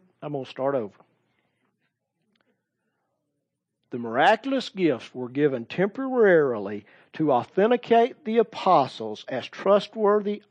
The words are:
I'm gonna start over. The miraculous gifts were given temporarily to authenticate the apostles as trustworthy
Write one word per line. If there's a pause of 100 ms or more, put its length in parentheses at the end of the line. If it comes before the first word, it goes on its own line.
(220)
I'm
gonna
start
over. (3000)
The
miraculous
gifts
were
given
temporarily (280)
to
authenticate
the
apostles
as
trustworthy